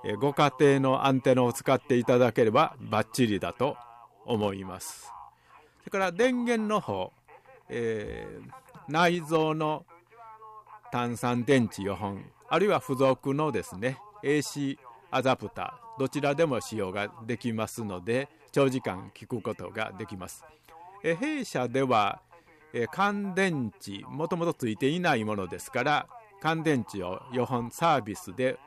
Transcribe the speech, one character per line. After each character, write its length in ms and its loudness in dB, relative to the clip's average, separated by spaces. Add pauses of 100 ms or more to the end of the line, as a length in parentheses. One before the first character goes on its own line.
え 100 -2
ー、 40 -6
ご 160 0
家 240 4
庭 220 8
の 260 4
ア 60 6
ン 80 4
テ 140 6
ナ 100 6
を 80 2
使 220 0
っ 60 2
て 160 2
い 80 4
た 140 6
だ 140 6
け 120 4
れ 60 6
ば 300 4
バ 240 0
ッ 60 -8
チ 160 2
リ 140 2
だ 120 -4
と 240 -2 (500)
思 280 0
い 100 -8
ま 160 -12
す。 320 -16 (680)
そ 60 -20
れ 40 -14
か 80 -4
ら、 140 0
電 320 2
源 240 0
の 120 2
方、 320 -4 (560)
え 600 -4
ー、 220 -16 (380)
内 340 2
蔵 320 2
の 320 -2 (1040)
単 240 -4
三 280 -2
電 200 6
池 180 -6
四 140 -2
本、 280 -6 (240)
あ 100 2
る 80 4
い 20 4
は 100 4
付 160 -4
属 400 2
の 160 0
で 120 -2
す 140 -12
ね、 220 -4 (240)
エ 160 2
ー 40 2
シ 180 -8
ー 180 -4 (320)
ア 120 0
ダ 140 4
プ 120 -10
タ 320 -10 (160)
ー、 20 -14
ど 100 0
ち 120 -2
ら 140 0
で 120 4
も 140 -2
使 160 -10
用 160 -2
が 200 -4 (140)
で 100 -4
き 160 -4
ま 140 -2
す 180 -10
の 160 -6
で、 280 -2 (240)
長 160 4
時 120 0
間 340 -6
聞 120 -20
く 160 -6
こ 120 -6
と 160 -10
が 280 -6
で 80 -8
き 100 -12
ま 120 -10
す。 160 -18 (580)
え、 140 0
弊 280 -4
社 220 -2
で 160 0
は、 380 2 (520)
え、 180 -2
乾 440 -2
電 460 0
池、 240 -12
も 240 -6
と 80 -2
も 80 -2
と 100 0
つ 140 -2
い 80 -2
て 120 0
い 120 0
な 160 2
い 80 0
も 120 -2
の 100 -4
で 120 -10
す 120 -14
か 140 -2
ら、 220 0 (340)
乾 220 -2
電 260 2
池 140 -8
を 180 -6 (120)
四 140 0
本 240 -2
サ 260 2
ー 60 2
ビ 140 -8
ス 180 -14
で 320 -2